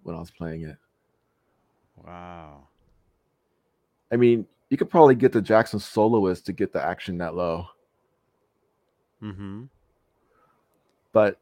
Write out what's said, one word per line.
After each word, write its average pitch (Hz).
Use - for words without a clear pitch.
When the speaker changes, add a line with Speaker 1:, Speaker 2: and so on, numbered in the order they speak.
Speaker 1:
when 85
I 82
was 85
playing 82
it. 78
Speaker 2:
Wow. 85
Speaker 1:
I 117
mean, 117
you 139
could -
probably 147
get 127
the 107
Jackson 110
soloist 107
to 98
get 95
the 78
action 87
that 85
low. 87
Speaker 2:
Mm-hmm. 101
Speaker 1:
But, 107